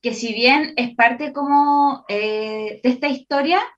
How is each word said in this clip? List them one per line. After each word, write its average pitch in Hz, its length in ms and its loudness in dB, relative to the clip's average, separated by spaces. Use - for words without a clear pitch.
que 233 140 -4
si 226 180 -6
bien 262 440 2
es 240 180 -4
parte 247 400 0
como, 285 760 2
eh, 214 760 -4
de 247 60 2
esta 254 200 0
historia 285 520 0